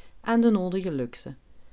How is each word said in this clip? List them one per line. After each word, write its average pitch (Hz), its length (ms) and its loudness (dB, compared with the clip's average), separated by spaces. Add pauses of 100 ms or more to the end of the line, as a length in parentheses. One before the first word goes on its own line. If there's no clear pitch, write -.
(200)
en 233 200 2
de 233 100 6
nodige 185 420 0
luxe. 131 420 -8 (380)